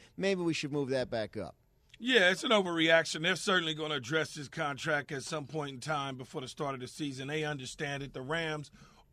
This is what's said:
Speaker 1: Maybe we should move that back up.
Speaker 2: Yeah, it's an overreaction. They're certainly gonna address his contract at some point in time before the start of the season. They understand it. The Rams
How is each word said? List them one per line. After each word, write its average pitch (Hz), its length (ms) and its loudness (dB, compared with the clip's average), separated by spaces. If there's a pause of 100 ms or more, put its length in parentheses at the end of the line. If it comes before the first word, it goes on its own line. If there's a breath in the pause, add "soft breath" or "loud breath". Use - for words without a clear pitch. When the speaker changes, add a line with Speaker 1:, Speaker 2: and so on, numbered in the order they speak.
(160 soft breath)
Speaker 1:
Maybe 190 280 2
we 165 100 2
should 143 180 -4
move 143 180 0
that 127 200 0
back 107 280 -4
up. 92 180 -8 (420)
Speaker 2:
Yeah, 220 320 6
it's 185 140 0
an 254 80 2
overreaction. 165 720 4
They're 180 120 4
certainly 170 380 2
gonna 151 220 -2
address 139 400 -2
his 147 120 -10
contract 147 640 -2
at 135 120 -6
some 151 240 -6
point 143 260 -4
in 127 60 -12
time 139 380 -4
before 131 240 -8
the 127 60 -8
start 139 280 -4
of 123 60 -8
the 123 60 -8
season. 135 420 -6
They 156 160 -2
understand 143 580 -6
it. 135 100 -12
The 131 80 -8
Rams 151 480 -4 (440 soft breath)